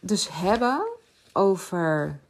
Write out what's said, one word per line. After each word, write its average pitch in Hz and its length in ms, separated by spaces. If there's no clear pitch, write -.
dus 190 240
hebben 233 600
over 165 960